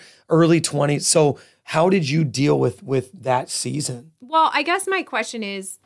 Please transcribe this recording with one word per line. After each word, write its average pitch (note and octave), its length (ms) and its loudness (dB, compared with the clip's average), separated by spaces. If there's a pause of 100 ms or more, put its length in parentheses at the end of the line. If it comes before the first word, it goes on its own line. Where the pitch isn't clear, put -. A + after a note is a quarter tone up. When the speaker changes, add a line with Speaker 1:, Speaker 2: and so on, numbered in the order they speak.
(300)
Speaker 1:
early E3 320 4
twenties. D3 460 -2
So D3+ 320 2 (240)
how E3 260 2
did F#3+ 200 2
you D#3+ 140 0
deal C#3 360 0
with, C3 240 -2
with C3 260 -4 (140)
that C3 260 -2
season? C3+ 720 -8
Speaker 2:
Well, D#4 340 2
I D4 80 0
guess F4 260 -4
my F#4+ 160 -4
question A3+ 380 -8
is, G3 440 -10